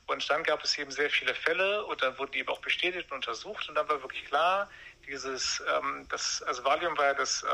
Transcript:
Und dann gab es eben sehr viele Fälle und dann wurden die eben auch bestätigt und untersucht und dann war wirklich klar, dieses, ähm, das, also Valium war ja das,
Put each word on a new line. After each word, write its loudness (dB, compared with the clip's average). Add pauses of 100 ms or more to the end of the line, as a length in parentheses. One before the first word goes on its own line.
Und -2
dann 4
gab 2
es 2
eben -6
sehr 0
viele 2
Fälle 2
und -2
dann 0
wurden -4
die -2
eben -4
auch -2
bestätigt -2
und -6
untersucht -6
und -2
dann 2
war 2
wirklich -10
klar, 4 (380)
dieses, -4 (140)
ähm, -2
das, -2
also -4
Valium 2
war 6
ja 6
das, -2